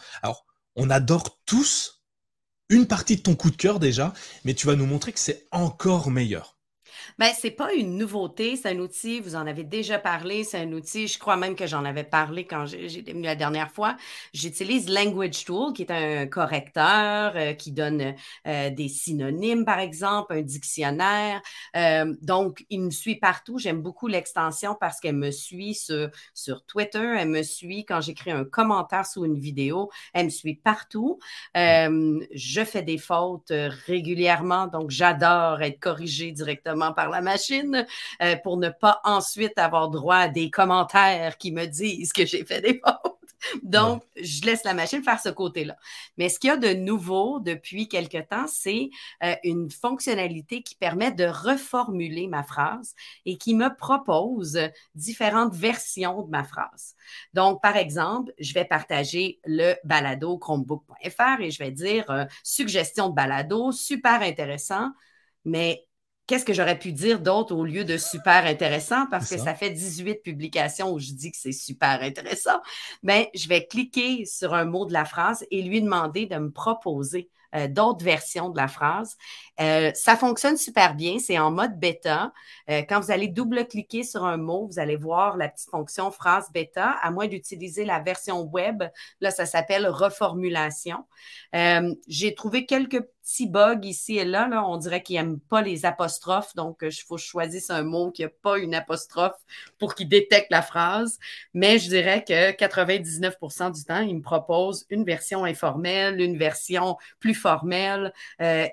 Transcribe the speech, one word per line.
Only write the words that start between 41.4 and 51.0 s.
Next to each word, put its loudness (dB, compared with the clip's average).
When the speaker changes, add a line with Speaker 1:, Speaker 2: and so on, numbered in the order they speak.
Speaker 2:
me -4
disent -4
que 4
j'ai -4
fait -4
des 4
<laughs> 2
fautes. -2
Donc, 2
Speaker 1:
Ouais. -12
Speaker 2:
je -4
laisse 2
la 0
machine -2
faire 2
ce -4
côté-là. -6
Mais 0
ce -4
qu'il 4
y 6
a 4
de 4
nouveau 0
depuis -6
quelque -4
temps, -4
c'est, -2
euh, 0
une -2
fonctionnalité -4
qui -16
permet 0